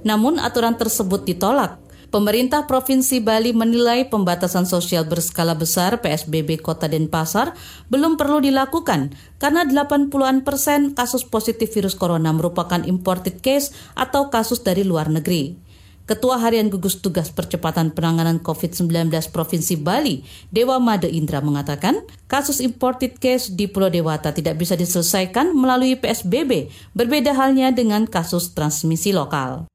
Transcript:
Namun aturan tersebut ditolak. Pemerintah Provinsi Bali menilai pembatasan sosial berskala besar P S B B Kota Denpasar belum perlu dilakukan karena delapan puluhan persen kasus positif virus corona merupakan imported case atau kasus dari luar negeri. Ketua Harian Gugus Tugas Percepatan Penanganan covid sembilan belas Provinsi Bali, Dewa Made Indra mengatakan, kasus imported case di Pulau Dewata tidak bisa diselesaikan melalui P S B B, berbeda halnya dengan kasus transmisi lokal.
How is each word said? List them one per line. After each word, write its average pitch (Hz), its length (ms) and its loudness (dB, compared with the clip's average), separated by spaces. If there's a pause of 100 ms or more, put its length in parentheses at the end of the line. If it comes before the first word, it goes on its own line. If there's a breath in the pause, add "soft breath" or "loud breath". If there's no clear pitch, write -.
Namun 214 320 2
aturan 233 400 0
tersebut 208 480 -2
ditolak. 196 560 0 (320 loud breath)
Pemerintah 254 580 2
Provinsi 262 560 2
Bali 226 320 2
menilai 233 480 2
pembatasan 180 640 0
sosial 175 380 0
berskala 165 500 -2
besar 180 400 0
P 190 140 -2
S 156 180 -4
B 156 140 0
B 160 180 -4
Kota 165 240 -4
Denpasar 160 680 -2 (340 loud breath)
belum 302 320 2
perlu 294 160 2
dilakukan 269 760 0 (260 loud breath)
karena 294 220 2
delapan 285 500 2
puluhan 262 320 2
persen 285 480 0
kasus 247 320 -2
positif 220 480 -2
virus 196 240 -2
corona 165 320 2
merupakan 170 560 0
imported 185 560 -2
case 277 320 0 (240 loud breath)
atau 277 320 0
kasus 233 320 0
dari 196 240 2
luar 160 240 0
negeri. 160 480 0 (480 soft breath)
Ketua 247 320 0
Harian 226 320 2
Gugus 190 320 -4
Tugas 165 320 -2
Percepatan 165 640 -2
Penanganan 165 480 0
covid 165 320 -4
sembilan 165 320 0
belas 160 220 -2
Provinsi 165 480 -2
Bali, 185 420 -2 (320 loud breath)
Dewa 247 240 2
Made 220 300 2
Indra 156 320 -2
mengatakan, 143 580 0 (300 loud breath)
kasus 285 340 -2
imported 254 600 -2
case 247 320 0
di 196 160 -2
Pulau 196 160 2
Dewata 160 480 0
tidak 160 240 -2
bisa 180 160 0
diselesaikan 185 800 0
melalui 254 420 4
P 254 140 -10
S 226 160 -4
B 240 180 0
B, 196 240 0 (220 loud breath)
berbeda 254 420 0
halnya 262 380 4
dengan 220 340 2
kasus 175 480 -2
transmisi 165 640 0
lokal. 139 600 -4